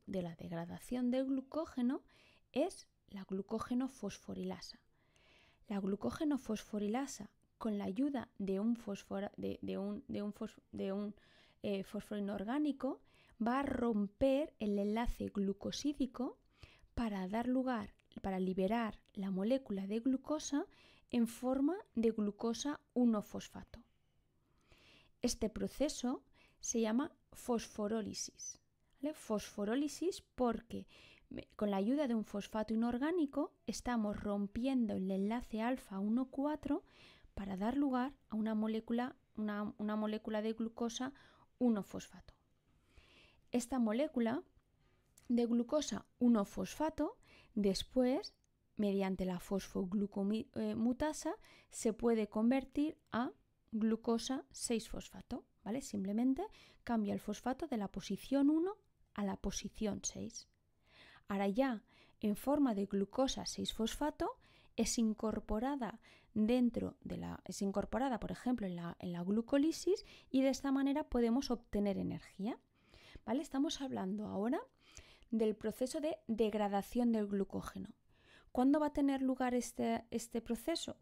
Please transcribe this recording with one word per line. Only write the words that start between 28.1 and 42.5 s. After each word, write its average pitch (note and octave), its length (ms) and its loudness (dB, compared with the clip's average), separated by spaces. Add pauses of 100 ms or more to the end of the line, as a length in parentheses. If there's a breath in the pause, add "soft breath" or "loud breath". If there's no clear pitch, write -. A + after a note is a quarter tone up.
¿vale? D4+ 140 -2
Fosforólisis B3 1080 -2 (120)
porque A3+ 540 -2 (400 loud breath)
me-, - 260 -10
con G#3 160 0
la G3 60 2
ayuda B3+ 320 2
de A#3 80 2
un G#3+ 80 0
fosfato G#3+ 500 -4
inorgánico C#4 800 0 (140)
estamos G#3+ 540 -2
rompiendo G#3 720 0
el F#3+ 140 0
enlace G#3+ 540 0
alfa A#3+ 380 -2
uno A#3+ 300 2
cuatro D4 520 -2 (520 loud breath)
para G3 220 -4
dar A3 200 0
lugar C4+ 400 2 (120)
a - 60 -8
una A3 220 0
molécula, A3+ 580 0 (220)
una, G#3 420 -4
una G#3 160 -2
molécula G#3+ 480 -2
de A3 100 -2
glucosa A#3 600 -4 (460 soft breath)
uno A3+ 260 4
fosfato. - 500 -14 (1200 soft breath)